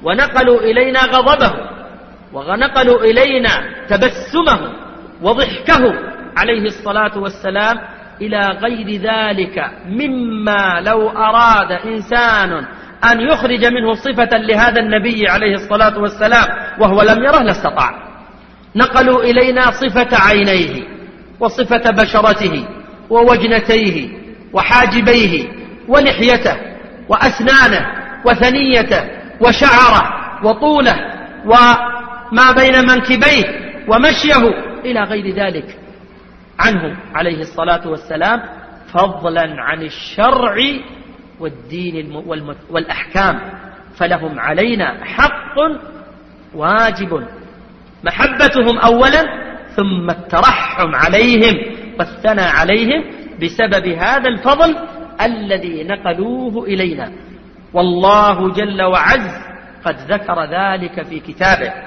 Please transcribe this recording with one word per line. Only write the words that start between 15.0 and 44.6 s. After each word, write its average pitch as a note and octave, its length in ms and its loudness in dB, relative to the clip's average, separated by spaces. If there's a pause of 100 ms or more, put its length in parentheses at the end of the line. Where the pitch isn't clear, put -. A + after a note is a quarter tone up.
عليه G3+ 260 2
الصلاة G#3 440 0
والسلام G#3+ 480 2 (340)
وهو G#3 220 4
لم A3 220 4
يره C#4+ 180 4
لاستطاع. D3+ 520 -2 (840)
نقلوا B3+ 460 4
إلينا B3 480 2
صفة A#3+ 380 -2 (200)
عينيه F#3 540 0 (580)
وصفة A#3 500 0
بشرته G#3 800 2 (420)
ووجنتيه A3+ 1000 2 (440)
وحاجبيه G#3+ 960 2 (400)
ولحيته A#3+ 680 2 (520)
وأسنانه A#3 800 2 (400)
وثنيته B3 800 2 (360)
وشعره A#3+ 760 4 (280)
وطوله B3+ 520 2 (480)
وما A#3 1120 4
بين C4 300 4
منكبيه B3+ 580 2 (440)
ومشيه B3+ 800 2 (180)
إلى A#3+ 160 -2
غير G3 340 -4
ذلك F#3 440 -6 (800)
عنه F3+ 380 0 (180)
عليه D#3+ 260 -2
الصلاة E3+ 480 -2
والسلام، D#3+ 540 -2 (440)
فضلا E3 720 -2
عن D3+ 240 -6
الشرع A3+ 760 -2 (840)
والدين D#3+ 560 -10
الم-، D3+ 300 -12
والم-، D3+ 440 -12
والأحكام، E3+ 720 -2 (560)
فلهم D#3+ 440 -4
علينا E3+ 640 -2